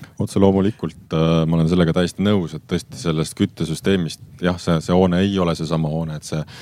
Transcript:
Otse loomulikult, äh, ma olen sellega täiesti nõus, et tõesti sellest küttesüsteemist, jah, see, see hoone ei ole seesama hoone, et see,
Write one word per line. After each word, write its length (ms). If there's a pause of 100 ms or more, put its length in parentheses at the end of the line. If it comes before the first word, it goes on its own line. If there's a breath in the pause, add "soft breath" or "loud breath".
(200 loud breath)
Otse 200
loomulikult, 760
äh, 340
ma 100
olen 120
sellega 240
täiesti 280
nõus, 320
et 140
tõesti 320
sellest 340
küttesüsteemist, 880 (200)
jah, 200
see, 220
see 100
hoone 300
ei 160
ole 160
seesama 340
hoone, 300
et 80
see, 140 (200 loud breath)